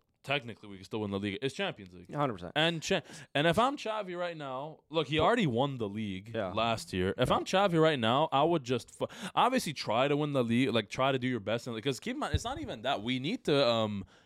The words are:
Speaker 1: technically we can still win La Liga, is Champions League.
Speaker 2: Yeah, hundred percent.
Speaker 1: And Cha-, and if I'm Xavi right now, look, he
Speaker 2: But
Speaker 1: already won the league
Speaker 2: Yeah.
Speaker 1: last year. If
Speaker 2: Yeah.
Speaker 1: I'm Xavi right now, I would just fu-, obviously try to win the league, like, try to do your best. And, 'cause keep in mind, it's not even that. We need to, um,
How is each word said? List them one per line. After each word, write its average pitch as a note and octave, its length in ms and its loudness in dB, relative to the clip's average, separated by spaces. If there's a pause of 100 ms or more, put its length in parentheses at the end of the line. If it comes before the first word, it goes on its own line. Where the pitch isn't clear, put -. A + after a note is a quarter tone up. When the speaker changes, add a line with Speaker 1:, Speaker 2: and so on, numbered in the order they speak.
(220)
Speaker 1:
technically A#2+ 480 -6
we G2 60 -14
can F#2 100 -16
still A2+ 140 -4
win G#2 100 -2
La G2 80 0
Liga, G2 260 -2
is C3+ 80 -2
Champions A#2+ 400 -6
League. F2+ 160 -20
Speaker 2:
Yeah, - 80 -10
hundred C#3+ 160 0
percent. F2+ 240 -10
Speaker 1:
And D#3+ 240 2
Cha-, F#3 220 0 (320)
and D3 120 4
if E3+ 120 4
I'm C4+ 180 4
Xavi G#3 420 -6
right F3 160 -4
now, C#3+ 440 -10 (100)
look, D#3 200 0
he D3+ 100 0
Speaker 2:
But D#3 60 6
Speaker 1:
already A3 220 6
won C3+ 300 2
the A2+ 100 -2
league G2+ 480 -6
Speaker 2:
Yeah. G2+ 160 -2
Speaker 1:
last A2 440 0
year. F#2 240 2
If B2+ 100 4
Speaker 2:
Yeah. G#3 80 4
Speaker 1:
I'm E4 80 -2
Xavi F#3 340 2
right D#3 200 4
now, B2+ 340 2
I C3+ 100 4
would E3 220 2
just A#2+ 260 -4
fu-, - 160 -6 (280)
obviously G#3+ 400 2
try B2 340 2
to D3 80 2
win D3 160 0
the C3+ 100 2
league, A#2 280 2
like, A2+ 180 0
try C3+ 240 0
to C3+ 60 2
do B2 100 -2
your B2 120 -2
best. G#2+ 260 -2
And, A2+ 160 -6
'cause C3+ 180 -2
keep A#3+ 140 -4
in D4+ 60 -8
mind, F#3+ 140 -4
it's E3 100 0
not B3 140 -6
even G3+ 240 -10
that. A#2 200 -2
We B2+ 160 -2
need E3+ 260 -4
to, C#3 240 4
um, G#2+ 380 0 (200)